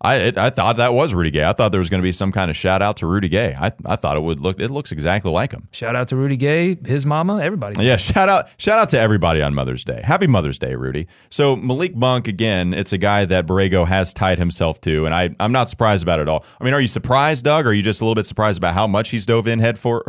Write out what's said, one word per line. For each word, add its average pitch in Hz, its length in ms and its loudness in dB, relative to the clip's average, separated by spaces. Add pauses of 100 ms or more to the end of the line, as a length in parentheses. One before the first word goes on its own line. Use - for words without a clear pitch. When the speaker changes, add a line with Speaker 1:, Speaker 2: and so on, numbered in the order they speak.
Speaker 1:
I, 123 160 2
it, 101 220 0
I 110 120 2
thought 110 260 0
that 120 180 2
was 139 180 2
Rudy 85 180 0
Gay. 76 140 0
I 92 80 2
thought 107 200 2
there 95 80 0
was 85 100 -2
gonna 92 140 0
be 92 80 0
some 95 180 -2
kind 92 200 -2
of 80 60 -4
shout 95 260 0
out 104 160 -2
to 87 80 -4
Rudy 95 220 0
Gay. 87 300 0
I, 92 140 -2 (120)
I - 120 -2
thought 73 200 -2
it 78 60 -2
would 80 160 -4
look, 90 220 -4
it 117 100 -4
looks 135 220 -8
exactly 87 380 -2
like 98 220 -2
him. - 200 -16
Speaker 2:
Shout 117 240 -6
out 123 120 -4
to 131 80 -4
Rudy 139 200 0
Gay, 165 500 0
his 135 180 -2
mama, 170 360 0
everybody. 135 440 -4
Speaker 1:
Yeah, 123 120 4
shout - 320 2
out, 190 200 2 (100)
shout 214 200 2
out 220 120 2
to 151 80 4
everybody 87 440 4
on 73 120 0
Mother's 64 300 -4
Day. 58 200 -6
Happy 185 220 2
Mother's 85 320 2
Day, 65 180 -6
Rudy. 65 320 -6 (220)
So 139 260 2
Malik 131 400 -4
Monk, 127 320 0
again, 92 460 0
it's 95 180 -4
a 101 60 -2
guy 101 260 2
that 90 220 2
Borrego 92 400 2
has 92 280 0
tied 92 240 0
himself 85 440 0
to, 78 220 0
and 78 100 -2
I, 87 260 0
I'm 110 120 0
not 123 160 0
surprised 104 340 2
about 82 180 0
it - 20 -2
at 73 60 -2
all. 78 160 -2 (160)
I - 40 -6
mean, 131 100 2
are 143 60 2
you 131 60 2
surprised, 131 580 0
Doug? 147 220 2
Are 113 60 2
you 104 100 2
just 101 180 0
a 110 40 -2
little 113 100 2
bit 107 120 0
surprised 107 320 0
about 85 160 0
how 101 120 2
much 104 240 0
he's 107 160 -4
dove 113 220 2
in 113 100 0
head 113 200 0
for, 117 300 -2